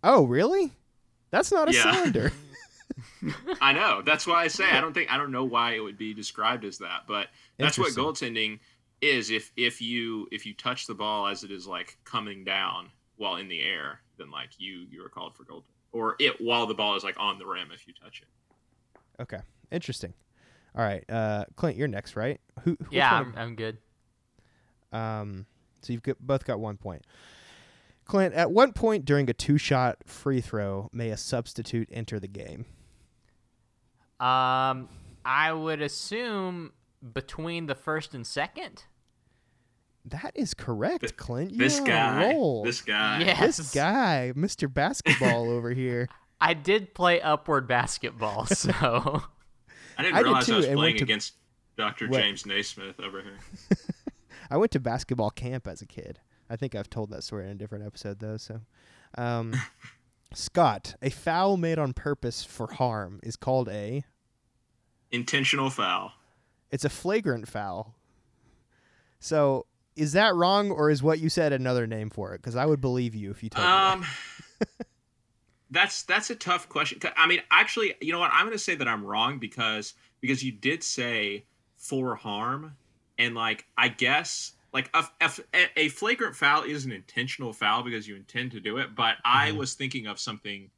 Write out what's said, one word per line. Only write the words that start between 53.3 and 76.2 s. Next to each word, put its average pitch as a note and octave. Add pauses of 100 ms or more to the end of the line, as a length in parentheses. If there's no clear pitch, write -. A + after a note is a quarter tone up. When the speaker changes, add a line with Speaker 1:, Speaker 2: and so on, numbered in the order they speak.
Speaker 1:
<laughs> -
I C3+
went A3
to C3+
basketball A#2+
camp B2+
as E2
a G#2
kid. - (340)
I A2+
think B2+
I've G#2
told G#2+
that A2+
story G2+
in G2
a -
different G#2
episode, G2+
though. G#2+
So, A2 (540)
um, A#2 (400)
Speaker 2:
<laughs> -
Speaker 1:
Scott, -
a C3+
foul F#3
made E3
on C#3
purpose -
for -
harm G#2+
is A2+
called C3
a G#2 (1120)
Speaker 2:
Intentional C3+
foul. F#2 (600)
Speaker 1:
It's C3+
a C#3+
flagrant F3
foul. G2+ (1300)
So, C#3+ (280)
is D3+
that G3+
wrong, G3
or D3+
is C#3
what D#3+
you D#3+
said D#3
another B2+
name G#2+
for G2
it? -
'Cause A#2
I C3+
would D3
believe B2+
you G2+
if -
you A2
told -
me F3+
that. F#3+
Speaker 2:
Um, F3+ (540)
<laughs> -
that's, F#3
that's G#3